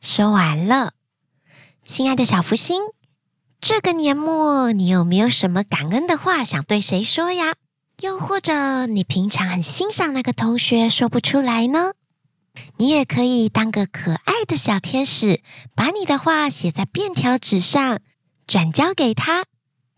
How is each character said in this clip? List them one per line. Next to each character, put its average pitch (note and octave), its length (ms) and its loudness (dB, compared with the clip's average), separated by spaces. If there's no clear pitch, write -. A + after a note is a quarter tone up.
说 G#3 300 0
完 F3 380 2
了。 B3+ 240 0
亲 - 240 -2
爱 C4+ 60 0
的 B3+ 100 0
小 G3+ 160 2
福 E3+ 140 -2
星， F4 280 0
这 A4 200 0
个 F4+ 120 0
年 D4+ 240 0
末 D4+ 540 0
你 G3 160 0
有 F3+ 160 4
没 F3 140 2
有 G#3+ 120 4
什 G3 220 2
么 F#3 140 0
感 D3+ 260 -6
恩 C4+ 160 0
的 F4 100 0
话 E4 280 0
想 D#3 180 -2
对 G#3 180 0
谁 G3 220 -2
说 E4+ 300 -2
呀？ E4 220 -2
又 F#4+ 180 -6
或 G4 220 -4
者 C4+ 460 0
你 G#3 180 -2
平 F#3+ 260 -2
常 F#3+ 180 -2
很 F3+ 140 -2
欣 F#4 280 -2
赏 F4 220 -2
那 C4 100 -2
个 B3 100 -2
同 A#3 260 0
学 A3+ 320 2
说 A#3+ 180 2
不 A3+ 120 -2
出 - 200 0
来 A#3+ 280 2
呢？ E4 240 0
你 A#3+ 120 2
也 D4 160 4
可 - 180 0
以 B3 260 2
当 A3 220 0
个 G#3 160 -2
可 - 260 -4
爱 G#4+ 340 -2
的 D#4+ 100 -2
小 G3+ 240 0
天 C4 260 -2
使， G#3 340 2
把 A3 140 2
你 G4+ 140 -4
的 C#4+ 140 0
话 D4+ 320 0
写 F3 220 -4
在 G3 120 -4
便 F#4+ 300 -4
条 B3 240 0
纸 G3 220 0
上， C4 400 0
转 E3 240 2
交 D#4+ 200 2
给 C4 220 0
他， E4+ 320 0